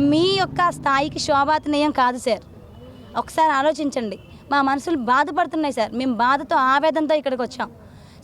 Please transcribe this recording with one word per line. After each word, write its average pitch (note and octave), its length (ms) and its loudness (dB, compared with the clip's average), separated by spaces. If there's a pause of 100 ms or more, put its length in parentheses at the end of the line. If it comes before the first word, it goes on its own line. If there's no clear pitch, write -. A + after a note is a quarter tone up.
(120)
మీ F4+ 240 2
యొక్క F4+ 360 0
స్థాయికి C#4+ 480 -2
శోభాతనీయం D4 720 0
కాదు B3 260 2
సార్. A3 260 -2 (720)
ఒకసారి D#4+ 340 0
ఆలోచించండి. C4+ 680 -2 (320)
మా C#4+ 100 2
మనసులు C#4 360 0 (140)
బాధపడుతున్నాయి D4 600 0
సార్. A3 200 -2
మేము B3+ 200 -2
బాధతో C4 420 2
ఆవేదనతో C#4+ 600 2
ఇక్కడికి C4 260 -2
వచ్చాం A#3 300 -6 (520)